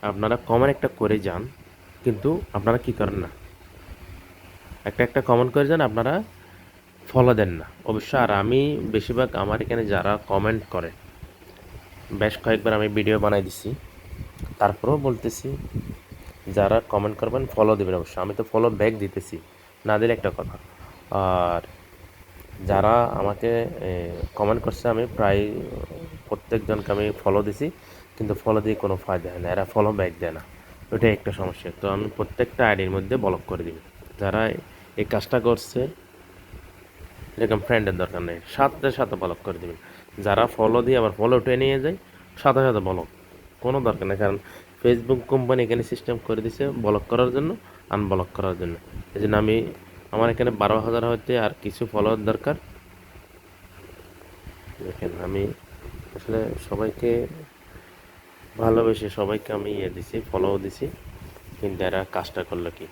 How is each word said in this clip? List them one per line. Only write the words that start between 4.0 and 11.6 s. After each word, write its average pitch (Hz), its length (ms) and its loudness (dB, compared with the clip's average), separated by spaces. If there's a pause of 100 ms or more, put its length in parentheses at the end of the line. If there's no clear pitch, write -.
একটা - 180 0
একটা - 220 0
কমেন্ট 123 260 6
করে 143 160 6
যান, 160 180 4
আপনারা 117 240 0 (920)
ফলো 127 360 6
দেন 98 120 4 (100)
না 80 60 -12 (240)
অবশ্য। 107 200 -4 (140)
আর 107 60 2 (120)
আমি 120 180 4 (340)
বেশিরভাগ 120 340 0 (140)
আমার 104 220 0
এখানে 117 180 -2 (120)
যারা 95 180 0 (180)
কমেন্ট 104 320 0 (120)
করে, 82 160 -6 (1300)